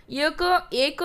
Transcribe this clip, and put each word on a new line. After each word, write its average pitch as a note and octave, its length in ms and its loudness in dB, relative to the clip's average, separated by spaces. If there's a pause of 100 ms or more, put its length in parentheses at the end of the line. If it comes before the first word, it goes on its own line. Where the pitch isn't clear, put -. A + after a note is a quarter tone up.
एक, D4+ 360 -2 (280)
एक D4 320 0